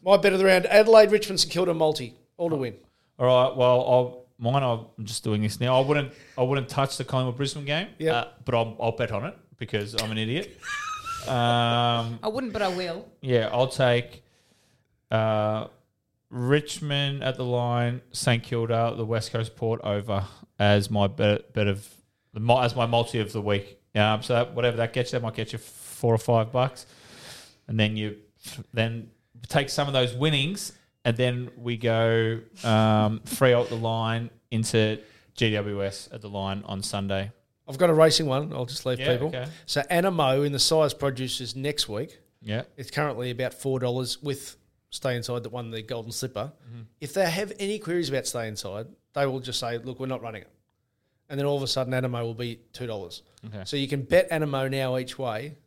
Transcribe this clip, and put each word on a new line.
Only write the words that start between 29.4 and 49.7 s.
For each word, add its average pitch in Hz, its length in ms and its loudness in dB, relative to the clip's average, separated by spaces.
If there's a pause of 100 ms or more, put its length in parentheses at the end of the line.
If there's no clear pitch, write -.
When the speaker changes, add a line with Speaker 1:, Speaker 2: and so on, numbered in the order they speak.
Speaker 2:
take 143 220 0
some 143 180 -2
of 139 60 -4
those 123 200 2
winnings, 147 600 -2 (320)
and 117 100 2
then 123 420 -2
we 120 200 -4
go, 113 600 2 (240)
um, 110 580 4
<laughs> - 40 -20
free 127 280 4
out 120 160 4
the 117 60 -4
line 113 540 -4 (220)
into 110 480 2 (360)
G 113 180 2
W 101 300 -2
S - 280 -8
at 113 100 -14
the 107 80 -14
line 98 360 -4
on 98 180 -8
Sunday. 98 480 -4 (360)
Speaker 1:
I've 135 120 -12
got 175 100 4
a 165 40 4
racing 160 340 6
one. 139 260 -2
I'll 123 140 -6
just - 180 -10
leave 127 140 -2
Speaker 2:
Yeah, 139 140 0
Speaker 1:
people. 123 160 -2
Speaker 2:
okay. 127 180 -8 (180)
Speaker 1:
So - 240 -2
Anna 180 220 2
Moe 143 320 2
in 147 80 0
the 135 80 -4
size 156 340 2
producers 127 640 -6
next 135 340 -4
week. 110 260 -8 (280)
Speaker 2:
Yeah. 110 180 -4 (160)
Speaker 1:
It's 127 140 -14
currently 127 400 -4
about 123 240 -6
four 131 240 -4
dollars 123 420 -4
with 139 340 -8 (360)
Stay 127 240 -4
Inside 120 280 -6
that 120 80 -12
won 120 200 -10
the 113 100 -10
Golden 117 300 -10
Slipper. 120 400 -8 (180)
Speaker 2:
Mm-hmm. 117 120 -16 (200)
Speaker 1:
If 143 140 -12
they 190 120 2
have 185 300 -4
any 202 220 -4
queries 170 280 -4
about 131 200 -4
Stay 117 200 -6
Inside, 104 380 -10 (280)
they 139 120 0
will 131 140 -4
just 123 200 -8
say, 117 200 -6